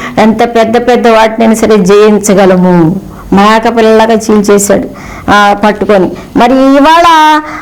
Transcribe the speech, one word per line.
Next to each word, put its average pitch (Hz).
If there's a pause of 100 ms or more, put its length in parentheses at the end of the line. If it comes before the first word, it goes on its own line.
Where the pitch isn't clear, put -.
(180)
ఎంత 220
పెద్ద 233
పెద్ద 233
వాటినైనా 220
సరే 220
జయించగలము. 190 (320)
మేకపిల్లలాగా 220
చీల్చేశాడు, 202 (420)
ఆ, 202 (120)
పట్టుకొని. 208 (240)
మరి 240
ఇవాళ, 277 (580)